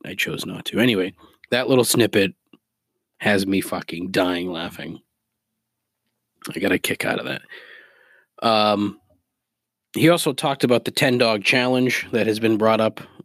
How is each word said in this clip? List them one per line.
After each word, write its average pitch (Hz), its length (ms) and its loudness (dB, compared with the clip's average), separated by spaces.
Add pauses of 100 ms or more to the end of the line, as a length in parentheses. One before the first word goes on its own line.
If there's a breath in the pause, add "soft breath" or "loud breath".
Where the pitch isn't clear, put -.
I 110 100 -12
chose - 300 -6
not 90 200 -12
to. - 140 -4
Anyway, 101 340 0 (380 soft breath)
that 123 180 0
little 127 140 4
snippet 104 500 2 (840)
has 101 280 0
me 95 160 0
fucking 87 500 -8
dying 90 400 -2
laughing. 82 480 -12 (1600)
I - 40 -10
got 95 120 0
a 92 80 0
kick - 260 -4
out - 140 -4
of - 60 -8
that. - 160 -8 (1000 loud breath)
Um, 107 580 2 (960)
he 156 160 4
also 160 240 2
talked 139 300 -2
about 120 220 2
the - 60 -4
ten 127 280 2
dog 113 240 2
challenge 127 680 0
that 110 140 0
has 107 140 0
been 113 180 2
brought 110 240 4
up. 110 200 -2 (240)